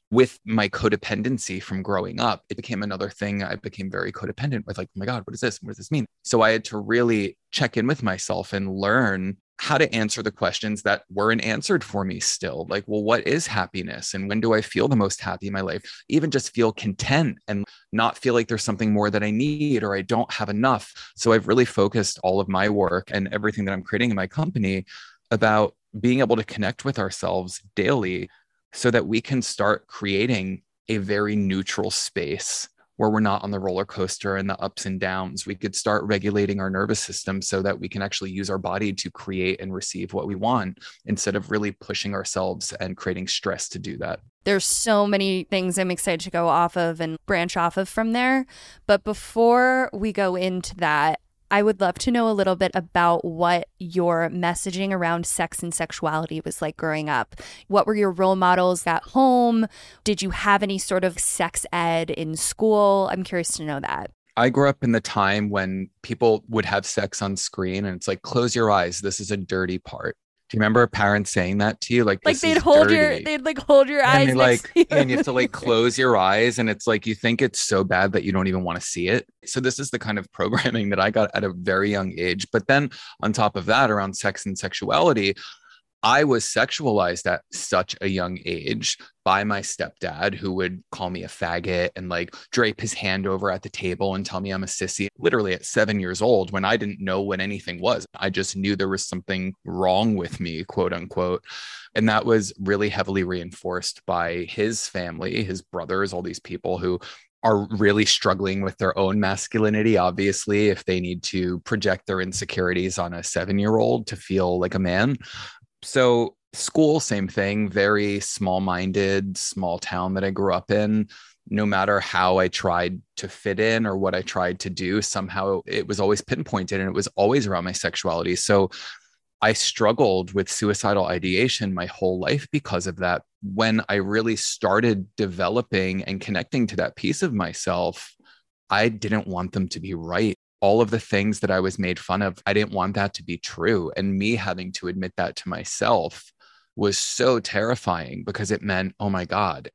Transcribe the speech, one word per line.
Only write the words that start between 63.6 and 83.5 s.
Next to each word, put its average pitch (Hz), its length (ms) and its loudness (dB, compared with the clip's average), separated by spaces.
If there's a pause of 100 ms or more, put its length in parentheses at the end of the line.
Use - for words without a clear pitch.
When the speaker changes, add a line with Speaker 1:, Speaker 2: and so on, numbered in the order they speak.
Speaker 2:
know 147 160 -4
that. - 320 -6 (260)
Speaker 1:
I 120 120 6
grew 139 200 4
up - 140 -2
in 120 80 4
the 113 100 4
time 104 480 2
when 95 400 -2 (140)
people 113 460 2
would 110 160 0
have 101 200 0
sex - 340 -4
on 98 160 -2
screen 95 500 -4
and 92 100 -4
it's - 120 -10
like, 98 140 -4
"Close 120 340 0
your 113 140 4
eyes. 90 320 2
This 98 180 -4
is 98 120 -6
a 104 60 -2
dirty 92 420 -2
part." - 360 -10 (340)
Do - 80 -4
you 107 40 2
remember 110 260 6
parents 104 420 2
saying 95 300 0
that 107 220 2
to - 120 -6
you? 120 100 6
Like, 101 220 2
Speaker 2:
Like, 302 80 6
Speaker 1:
"This 262 80 -4
Speaker 2:
they'd 320 160 4
Speaker 1:
is 349 60 0
Speaker 2:
hold 302 260 8
your, 302 220 6
Speaker 1:
dirty." - 120 -4
Speaker 2:
they'd, 302 200 -4
like, 285 160 -2
hold 277 280 8
your 285 120 0
Speaker 1:
And 254 100 6
Speaker 2:
eyes 269 200 6
Speaker 1:
they, 262 40 4
Speaker 2:
next - 40 2
Speaker 1:
like, - 360 6
Speaker 2:
to 339 60 4
you. 339 100 10
Speaker 1:
and 139 220 4
you 135 60 2
have 143 80 2
to, 139 60 -2
like, 127 200 2
Speaker 2:
<laughs> - 0 -
Speaker 1:
close 117 440 4
your 127 220 6
eyes. 104 400 4
And 113 140 2
it's - 160 -6
like, 107 180 2
you 113 80 -2
think 117 300 0
it's 120 160 0
so 98 240 2
bad 92 300 2
that 90 100 2
you 98 80 -2
don't 95 160 2
even 92 160 0
wanna 87 180 -4
see 87 280 -4
it. 117 180 0 (180)
So - 140 -6
this 127 180 0
is 135 140 -6
the 117 80 -2
kind 107 180 -4
of 95 140 -8
programming 104 580 0
that 98 100 0
I 98 120 4
got 110 240 2
at 101 80 -2
a 95 100 -2
very 95 380 0
young 95 260 -2
age. 90 340 -2
But 110 140 0
then 139 240 4 (320)
on 107 100 0
top 104 260 2